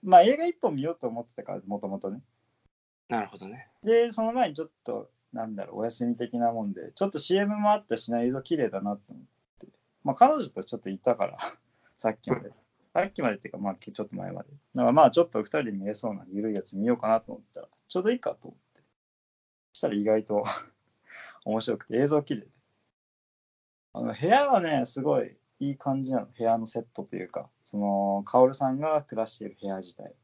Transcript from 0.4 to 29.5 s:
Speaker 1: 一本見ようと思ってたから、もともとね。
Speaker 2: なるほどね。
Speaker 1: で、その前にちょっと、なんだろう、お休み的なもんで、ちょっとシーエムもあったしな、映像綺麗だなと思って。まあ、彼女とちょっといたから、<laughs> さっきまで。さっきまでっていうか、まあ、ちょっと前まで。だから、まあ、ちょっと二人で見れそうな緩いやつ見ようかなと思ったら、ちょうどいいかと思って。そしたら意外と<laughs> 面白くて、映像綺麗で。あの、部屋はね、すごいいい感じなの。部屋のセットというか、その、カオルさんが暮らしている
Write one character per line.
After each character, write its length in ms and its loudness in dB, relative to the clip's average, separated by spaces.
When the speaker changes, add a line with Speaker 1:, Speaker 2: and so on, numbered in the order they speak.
Speaker 1:
一 80 0
本 220 0
見 80 -2
よ 100 -2
う 20 -4
と 120 -6
思 140 -6
っ 40 -10
て 100 -20
た 80 -14
か 100 -10
ら、 120 -10
も 140 -6
と 80 -8
も 120 -6
と 100 -6
ね。 120 -10
Speaker 2:
な 140 -2
る 60 -8
ほ 100 -20
ど 100 -14
ね。 220 -16
Speaker 1:
で、 280 4
そ 120 -2
の 80 0
前 180 2
に 60 -10
ち 80 -6
ょ 20 -4
っ 40 -20
と、 280 -8
な 140 -6
ん 100 -10
だ 100 -8
ろ 100 -16
う、 40 -10
お 60 -2
休 200 -4
み 100 0
的 240 -6
な 120 2
も 140 -4
ん 80 -4
で、 200 -12
ち 100 -2
ょ 40 0
っ 40 -4
と 80 -6
シ 160 0
ー 60 4
エ 40 0
ム 120 -2
も 140 4
あ 60 6
っ 80 -8
た 120 -2
し 140 -8
な、 100 0
映 100 2
像 100 -4
綺 160 -4
麗 120 0
だ 120 -6
な 140 -4
と 140 -20
思 100 -18
っ 40 -20
て。 80 -20
ま 100 -2
あ、 20 -2
彼 180 8
女 160 -4
と 140 -10
ち 120 -10
ょ 40 -10
っ 20 -16
と 80 -8
い 80 -6
た 180 2
か 120 -2
ら、 100 -10
<laughs> 600 -14
さ 120 -2
っ 80 -6
き 140 -6
ま 80 0
で。 120 -16
さ 80 2
っ 100 -2
き 100 -8
ま 80 0
で 60 -2
っ 40 -16
て 80 -16
い 40 -12
う 20 -
か、 60 -12
ま 120 -4
あ、 40 -8
ち 140 -20
ょ 140 -10
っ 40 -8
と 80 -14
前 160 -10
ま 120 -12
で。 60 -20
だ 60 0
か 60 4
ら、 40 6
ま 140 8
あ、 60 8
ち 100 4
ょ 40 6
っ 40 -18
と 100 -2
二 60 -4
人 200 -4
で 60 -6
見 140 -8
れ 80 -4
そ 160 -8
う 60 -6
な 140 -14
緩 220 -4
い 40 -4
や 80 -6
つ 120 -16
見 120 -2
よ 80 2
う 20 -14
か 100 -4
な 140 2
と 100 -18
思 100 -16
っ 20 -20
た 80 -14
ら、 60 -18
ち 100 -4
ょ 20 0
う 40 -4
ど 80 2
い 40 0
い 40 -8
か 120 -4
と 160 -14
思 100 -20
っ 160 -20
て。 80 -20
そ 40 -12
し 40 -8
た 80 -2
ら 40 -2
意 100 0
外 220 2
と 180 0
<laughs> 1000 -12
面 160 -2
白 160 -2
く 100 -16
て、 100 -2
映 100 4
像 160 2
綺 120 -4
麗 60 -10
で。 60 -20
あ 80 -8
の、 120 -4
部 140 -4
屋 180 6
は 160 4
ね、 240 0
す 160 -8
ご 220 2
い 140 -12
い 100 -2
い 60 -8
感 260 -4
じ 80 -4
な 100 0
の。 40 -10
部 180 -10
屋 140 2
の 80 -4
セ 140 -8
ッ 140 -10
ト 100 -10
と 120 -12
い 80 -6
う 60 -12
か、 200 -10
そ 140 -10
の、 480 0
カ 160 6
オ 60 10
ル 80 0
さ 160 -2
ん 80 -4
が 240 0
暮 180 -6
ら 60 -2
し 100 -14
て 80 -12
い 40 -8
る 120 -18